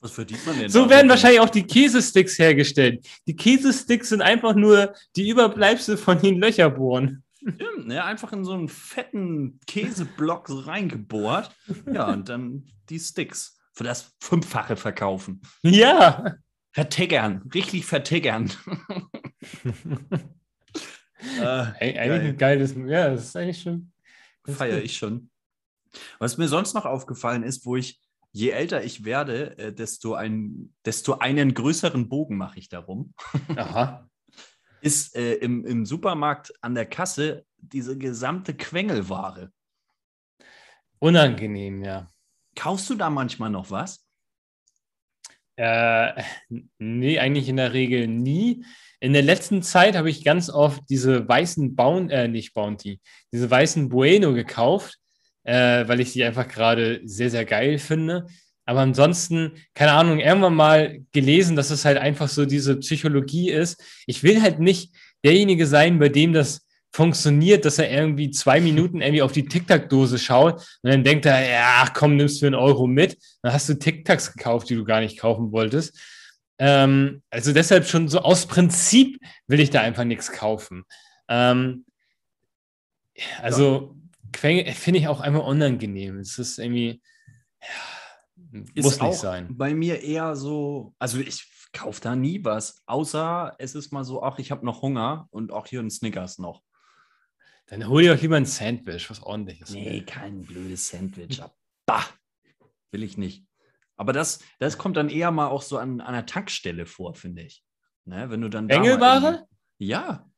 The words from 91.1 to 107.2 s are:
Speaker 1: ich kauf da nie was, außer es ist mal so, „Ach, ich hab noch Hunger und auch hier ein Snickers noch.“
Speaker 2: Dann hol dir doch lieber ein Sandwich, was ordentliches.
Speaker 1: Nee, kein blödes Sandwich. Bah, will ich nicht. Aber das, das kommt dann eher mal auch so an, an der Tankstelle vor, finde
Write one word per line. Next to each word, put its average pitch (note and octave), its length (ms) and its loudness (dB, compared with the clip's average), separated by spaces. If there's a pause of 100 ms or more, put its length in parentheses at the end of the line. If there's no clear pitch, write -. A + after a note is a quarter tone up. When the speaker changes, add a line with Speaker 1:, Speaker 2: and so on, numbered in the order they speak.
Speaker 1:
ich - 300 -12 (240)
kauf - 280 -14
da A#2+ 160 -8
nie D#3+ 280 -6
was, A2 420 -8
außer D#3+ 720 -6
es C3 160 -16
ist D3 180 -16
mal C#3 120 -10
so, B2+ 180 -12
„Ach, C3+ 160 -8
ich C3 120 -12
hab C#3 120 -10
noch A#2+ 200 -10
Hunger C3+ 480 -6
und G#2+ 220 -14
auch G#2 140 -12
hier B2+ 140 -12
ein A2 100 -10
Snickers G2 480 -10
noch.“ F2 240 -16 (1040)
Speaker 2:
Dann G#2 220 -12
hol D3 140 4
dir F3 120 8
doch B2 80 0
lieber D#3+ 140 0
ein C#3 100 2
Sandwich, G#2+ 600 -8
was - 140 -20
ordentliches. F#2 480 -14
Speaker 1:
Nee, G2+ 320 -12
kein G2+ 400 -16
blödes F2+ 460 -14
Sandwich. B2+ 520 -14 (460)
Bah, A2 180 -2 (880)
will G#2 100 -10
ich G2 140 -14
nicht. F#2+ 280 -12 (520)
Aber G#2+ 160 -6
das, D#3 280 -6 (180)
das D3 180 -6
kommt F3+ 200 -6
dann D3 120 -2
eher E3+ 220 -4
mal D#3 180 -2
auch C3+ 140 -6
so C3+ 160 -10
an, B2 220 -8
an B2+ 140 -12
der A#2+ 120 -8
Tankstelle F2 580 -10
vor, F2 300 -16
finde F2 280 -18